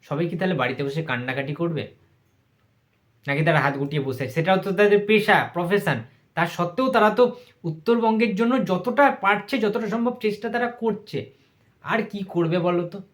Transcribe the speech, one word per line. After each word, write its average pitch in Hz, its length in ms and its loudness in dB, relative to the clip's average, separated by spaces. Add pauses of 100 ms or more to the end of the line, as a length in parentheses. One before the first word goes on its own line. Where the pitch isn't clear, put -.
সবাই 160 260 -4
কি 175 80 -6
তাহলে 185 180 -2
বাড়িতে 131 300 -2
বসে 139 180 -4
কান্নাকাটি 131 520 -4
করবে? 160 340 -4 (1400)
নাকি 143 160 0
তারা 156 160 4
হাত 139 160 0
গুটিয়ে 143 260 -4
বসে 131 220 -4
আছে? - 80 -8
সেটাও 175 240 2
তো 190 160 -2
তাদের 202 340 4
পেশা, 208 480 4
প্রফেশন। 175 440 0 (360)
তা 170 120 0
সত্ত্বেও 175 420 -2
তারা 214 220 4
তো 240 260 2 (280)
উত্তরবঙ্গের 220 720 0
জন্য 233 300 2
যতটা 240 460 2
পারছে, 202 480 0
যতটা 214 300 -2
সম্ভব 233 340 -2
চেষ্টা 214 260 -2
তারা 240 180 -2
করছে। 214 680 -6 (500)
আর 214 200 -2
কি 202 260 -8
করবে 170 300 0
বলো 175 300 0
তো? 196 140 -14 (120)